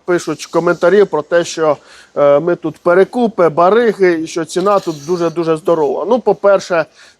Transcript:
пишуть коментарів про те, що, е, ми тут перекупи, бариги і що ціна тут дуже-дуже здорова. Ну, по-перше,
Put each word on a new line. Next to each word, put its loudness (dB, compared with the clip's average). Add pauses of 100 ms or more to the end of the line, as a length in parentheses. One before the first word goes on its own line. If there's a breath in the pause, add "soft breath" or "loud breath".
пишуть -4
коментарів 2
про -4
те, 0
що, -2 (400 loud breath)
е, 4
ми -2
тут -8
перекупи, 0
бариги 0
і -10
що -6
ціна 0
тут -8
дуже-дуже -2
здорова. -2
Ну, 0
по-перше, 0 (340 soft breath)